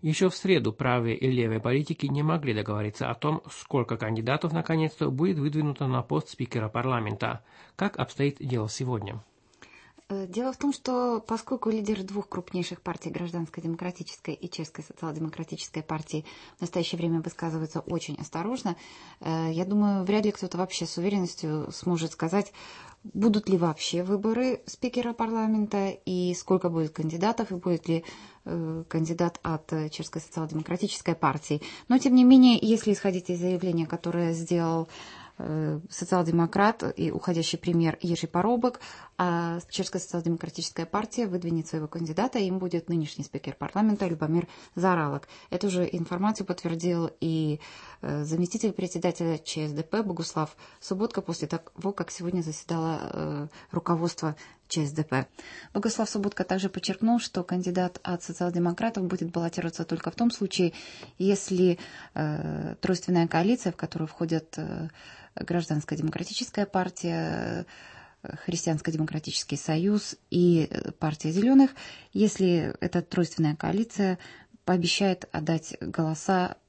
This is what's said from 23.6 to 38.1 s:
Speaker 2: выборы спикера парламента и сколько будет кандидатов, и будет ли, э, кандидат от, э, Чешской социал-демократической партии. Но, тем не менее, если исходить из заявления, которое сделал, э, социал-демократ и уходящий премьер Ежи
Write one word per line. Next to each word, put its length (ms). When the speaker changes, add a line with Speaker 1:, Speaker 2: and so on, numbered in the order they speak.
Speaker 2:
выборы 640
спикера 460
парламента 760
и 300
сколько 340
будет 240
кандидатов, 580
и 60
будет 320
ли, 160
э, 440
кандидат 540
от, 300
э, 160
Чешской 320
социал-демократической 960
партии. 460
Но, 100
тем 160
не 80
менее, 400
если 300
исходить 360
из 120
заявления, 460
которое 480
сделал, 540
э, 420
социал-демократ 920
и 140
уходящий 480
премьер 440
Ежи 260